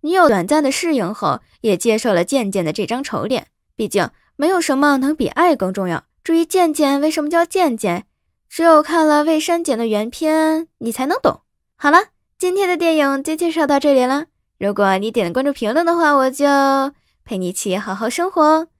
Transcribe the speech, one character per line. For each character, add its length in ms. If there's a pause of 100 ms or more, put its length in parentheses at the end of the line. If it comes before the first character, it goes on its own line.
女 100
友 160
短 180
暂 160
的 100
适 220
应 180
后， 280 (200)
也 160
接 220
受 160
了 100
渐 260
渐 140
的 80
这 140
张 180
丑 200
脸， 240 (280)
毕 100
竟 220 (280)
没 100
有 140
什 180
么 180
能 180
比 120
爱 280
更 180
重 160
要。 160 (200)
至 140
于 80
渐 260
渐 300
为 80
什 120
么 60
叫 160
渐 320
渐， 280 (440)
只 140
有 200
看 240
了 180
未 140
删 240
减 140
的 120
原 200
片， 600 (100)
你 120
才 140
能 160
懂。 200 (360)
好 140
了， 140 (340)
今 180
天 100
的 120
电 180
影 260
就 140
介 140
绍 160
到 120
这 140
里 120
了。 220 (320)
如 140
果 240
你 140
点 160
了 60
关 120
注 80
评 220
论 100
的 120
话， 160
我 180
就 160 (800)
陪 140
你 120
一 20
起 240
好 180
好 160
生 200
活 120
哦。 260 (120)